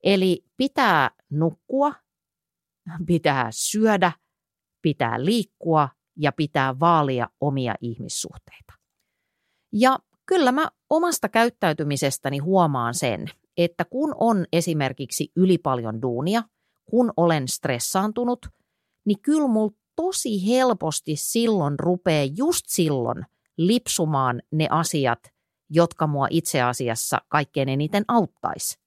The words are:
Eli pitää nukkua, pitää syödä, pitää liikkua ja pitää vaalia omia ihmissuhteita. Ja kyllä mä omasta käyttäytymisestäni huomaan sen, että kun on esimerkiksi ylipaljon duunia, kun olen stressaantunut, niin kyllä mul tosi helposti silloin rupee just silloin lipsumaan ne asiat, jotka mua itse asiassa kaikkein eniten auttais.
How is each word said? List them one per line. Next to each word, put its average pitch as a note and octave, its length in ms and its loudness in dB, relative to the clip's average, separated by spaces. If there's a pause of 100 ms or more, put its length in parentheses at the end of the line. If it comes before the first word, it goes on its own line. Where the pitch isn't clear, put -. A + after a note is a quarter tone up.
Eli F#3+ 420 2 (120)
pitää G3 540 2 (200)
nukkua, E3 640 -2 (1120)
pitää C#3+ 440 2
syödä, G3+ 640 0 (720)
pitää B2 420 -2
liikkua E3 640 0 (280)
ja D3 160 0
pitää C3+ 480 -2
vaalia C#3+ 480 2 (120)
omia C3+ 400 -2
ihmissuhteita. - 920 -12 (1000)
Ja B3+ 260 4 (280)
kyllä D#4 260 4
mä D4+ 180 0 (200)
omasta E4 380 0
käyttäytymisestäni D3+ 1120 0
huomaan C#3+ 560 2
sen, A#2 320 -2 (300)
että E3+ 280 0
kun C#4+ 340 -4
on G#3+ 340 2
esimerkiksi D3 840 -2
ylipaljon C3 680 0
duunia, C#3+ 400 -2 (420)
kun A#3+ 320 0
olen D#3+ 320 2
stressaantunut, G#3+ 1000 -4 (580)
niin G#3 160 0
kyllä D4+ 280 2
mul G#3+ 200 2 (280)
tosi B3 520 -2
helposti A3 680 0
silloin F#3 600 0
rupee E3+ 460 2
just A3 440 -2
silloin B2+ 580 -2 (300)
lipsumaan D#3 960 0
ne D#3 200 0
asiat, C#3+ 600 -2 (380)
jotka E3 360 2
mua C#3+ 240 0
itse D#3 320 0
asiassa B2 680 -2
kaikkein C#3+ 400 -2
eniten D3+ 400 -2
auttais. - 800 -2